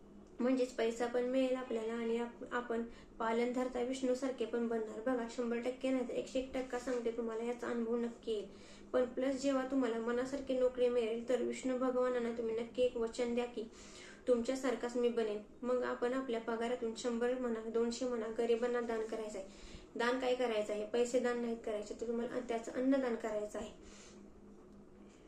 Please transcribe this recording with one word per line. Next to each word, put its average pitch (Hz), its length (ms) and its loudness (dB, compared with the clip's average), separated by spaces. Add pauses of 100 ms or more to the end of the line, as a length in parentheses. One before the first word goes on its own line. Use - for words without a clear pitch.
(400)
म्हणजेच 247 320 4
पैसा 233 340 0
पण 247 180 2
मिळेल 254 320 4
आपल्याला 226 380 -2
आणि 233 240 0
आप-, 233 340 -4
आपण 233 320 0 (360)
पालनधरता 240 600 2
विष्णूसारखे 254 640 0
पण 233 220 0
बनणार. 226 320 -2
बघा, 233 360 0
शंभर 233 220 0
टक्के 254 320 -2
नाही 254 180 2
तर - 60 -6
एकशे 254 260 -2
एक 262 140 -4
टक्का 254 260 -2
सांगते 240 320 0
तुम्हाला, 226 320 -2
याचा 240 240 -2
अनुभव 233 280 0
नक्की 233 360 -2
येईल. 202 140 -2 (480)
पण 254 120 6
प्लस 262 360 0
जेव्हा 269 300 4
तुम्हाला 233 280 2
मनासारखी 254 600 0
नोकरी 247 300 4
मिळेल 233 400 2
तर 240 120 4
विष्णू 247 360 0
भगवानांना 247 540 2
तुम्ही 226 240 -2
नक्की 233 260 -2
एक 247 160 2
वचन 240 380 0
द्या 240 100 2
की - 180 -6 (640)
"तुमच्यासारखाच 240 680 2
मी 240 140 4
बनेन." 220 280 2 (240)
मग 247 220 2
आपण 247 300 0
आपल्या 254 260 0
पगारातून 233 560 -2
शंभर 240 380 0
म्हणा, 233 360 -2
दोनशे 233 360 0
म्हणा, 233 220 -2 (100)
गरिबांना 233 440 2
दान 226 240 -2
करायचं 214 340 -6
आहे. 190 80 -8 (480)
दान 247 240 2
काय 254 160 4
करायचं 220 380 2
आहे? 208 120 -2
पैसे 240 340 2
दान 240 220 2
नाहीत 233 240 -2
करायचे, 208 360 -4
तर 226 60 -2
तुम्हाला 233 320 -2
त्याचं 233 320 -2
अन्नदान 262 440 4
करायचं 214 440 -2
आहे. - 400 -12 (1300)